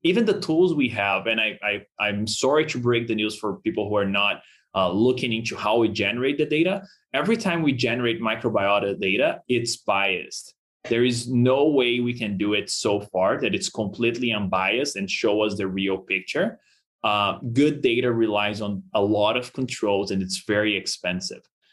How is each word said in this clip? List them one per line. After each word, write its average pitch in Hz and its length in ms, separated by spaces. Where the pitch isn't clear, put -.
even 196 220
the 202 140
tools 170 340
we 135 160
have, 101 380
and 113 120
I, 107 240
I, 104 220
I'm 104 280
sorry 143 400
to 127 120
break 120 280
the 113 80
news 107 220
for 101 220
people 104 280
who 104 80
are 101 100
not, 101 360
uh, 92 180
looking 123 420
into 113 220
how 107 220
we 113 120
generate 113 480
the 151 80
data. 165 380
Every 175 240
time 170 240
we 143 120
generate 117 480
microbiota 101 800
data, 104 480
it's 120 300
biased. 98 760
There 120 180
is 120 260
no 131 380
way 123 320
we 120 180
can 104 200
do 104 160
it 101 160
so 101 320
far 95 400
that 110 120
it's - 160
completely 117 640
unbiased 101 640
and 98 140
show 107 320
us 101 160
the 98 100
real 95 300
picture. 95 600
Uh, 101 360
good 147 280
data 123 300
relies 107 500
on 101 220
a 107 80
lot 104 360
of 123 160
controls, 104 580
and 95 100
it's 92 240
very 104 300
expensive. 90 640